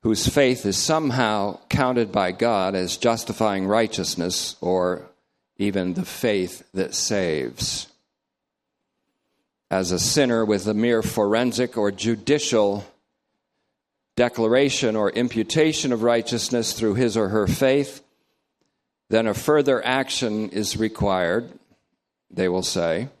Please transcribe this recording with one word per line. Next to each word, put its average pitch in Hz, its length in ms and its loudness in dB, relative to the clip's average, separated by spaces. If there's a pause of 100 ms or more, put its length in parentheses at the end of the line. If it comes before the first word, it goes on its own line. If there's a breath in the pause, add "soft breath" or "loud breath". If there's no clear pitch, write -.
whose 110 240 0
faith 127 380 2
is 98 100 0
somehow 120 840 0 (100)
counted 123 420 0
by 92 200 0
God 98 420 0
as 90 240 -4
justifying 107 680 0
righteousness 95 920 -2
or 90 480 -2 (500)
even 95 360 -2
the 87 120 -4
faith 101 580 -2 (100)
that 92 220 -4
saves. 78 920 -4 (1800)
As 92 220 0
a 90 80 0
sinner 117 440 2
with 101 220 0
a 107 80 0
mere 113 300 2
forensic 113 760 0
or 104 140 2
judicial 107 920 0 (1300)
declaration 120 800 2
or 104 160 2
imputation 127 840 0
of 110 80 -2
righteousness 117 720 0
through 107 220 0
his 117 200 0
or 107 140 0
her 104 160 2
faith, 139 580 0 (1080)
then 113 160 2
a 104 80 0
further 139 500 2
action 120 640 -2
is 104 280 -4
required, 101 720 0 (840)
they 90 180 0
will 92 140 0
say. 87 460 -2 (100)